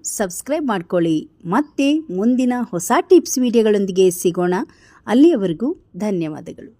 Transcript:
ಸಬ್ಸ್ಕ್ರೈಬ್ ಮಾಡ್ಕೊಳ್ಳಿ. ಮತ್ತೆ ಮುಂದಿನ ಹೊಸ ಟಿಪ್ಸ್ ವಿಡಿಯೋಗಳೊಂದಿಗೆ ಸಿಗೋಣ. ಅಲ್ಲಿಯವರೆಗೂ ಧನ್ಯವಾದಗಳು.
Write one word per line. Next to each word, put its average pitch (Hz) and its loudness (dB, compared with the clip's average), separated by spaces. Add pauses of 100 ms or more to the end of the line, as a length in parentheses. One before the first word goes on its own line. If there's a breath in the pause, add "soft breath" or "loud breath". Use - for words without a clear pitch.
(160)
ಸಬ್ಸ್ಕ್ರೈಬ್ 269 -6
ಮಾಡ್ಕೊಳ್ಳಿ. 170 -2 (360)
ಮತ್ತೆ 277 -2 (280)
ಮುಂದಿನ 247 0 (160)
ಹೊಸ 175 -4 (180)
ಟಿಪ್ಸ್ - 4
ವಿಡಿಯೋಗಳೊಂದಿಗೆ 208 2 (160)
ಸಿಗೋಣ. 175 0 (520 soft breath)
ಅಲ್ಲಿಯವರೆಗೂ 233 2 (340)
ಧನ್ಯವಾದಗಳು. 165 -6